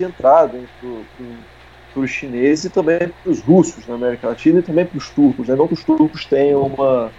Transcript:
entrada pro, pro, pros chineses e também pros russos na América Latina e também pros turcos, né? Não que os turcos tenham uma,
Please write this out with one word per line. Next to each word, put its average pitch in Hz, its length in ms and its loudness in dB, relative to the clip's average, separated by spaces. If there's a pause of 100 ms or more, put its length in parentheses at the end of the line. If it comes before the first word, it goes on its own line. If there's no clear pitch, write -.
entrada 143 540 2 (200)
pro, 120 240 -14 (140)
pro, 123 100 -18 (680)
pros 135 160 -2
chineses 143 560 -2
e - 20 -6
também 170 420 0 (140)
pros 151 160 -2
russos 151 460 2
na 120 80 -8
América 120 340 -4
Latina 160 300 2
e 175 40 2
também 175 220 0
pros 165 240 -10
turcos, 127 400 0
né? 127 80 2
Não 151 100 2
que 170 60 -2
os 160 100 -6
turcos - 440 0
tenham 139 340 2
uma, 135 580 0